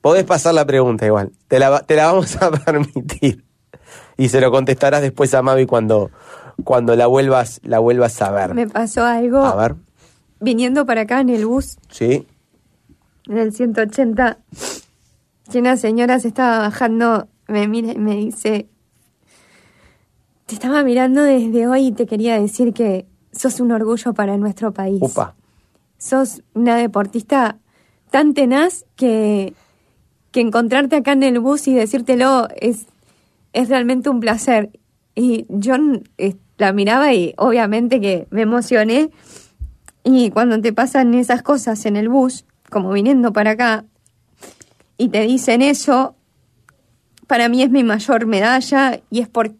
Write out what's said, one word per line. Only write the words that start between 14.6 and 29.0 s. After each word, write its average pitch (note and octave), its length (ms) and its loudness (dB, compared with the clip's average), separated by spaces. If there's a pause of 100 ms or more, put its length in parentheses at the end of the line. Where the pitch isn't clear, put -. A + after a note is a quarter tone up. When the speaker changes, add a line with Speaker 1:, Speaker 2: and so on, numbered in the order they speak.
Speaker 2:
que B3 100 -2
una B3+ 160 2
señora A#3+ 420 0
se B3 100 -4
estaba A#3 300 0
bajando, A3+ 680 -2 (180)
me G#3 220 -2
mira A3+ 240 -4
y - 60 -8
me G#3 180 -2
dice, G#3+ 500 -4 (1800)
"Te - 80 -12
estaba C4 280 -2
mirando C4 400 2
desde A#3+ 460 2
hoy C4 200 2
y A#3 40 -2
te A3 140 -4
quería A3 340 -2
decir G#3+ 320 0
que G3 340 -2 (260)
sos - 280 -4
un A#3+ 120 2
orgullo A3+ 420 -2
para G3+ 220 -2
nuestro G3+ 360 -4
país. G3 280 -4
Speaker 1:
Upa. - 340 -4 (640)
Speaker 2:
Sos - 440 -2 (120)
una A#3 220 2
deportista A3 840 -2 (520)
tan D4 240 2
tenaz C#4+ 500 0 (120)
que, G#3 580 0 (800)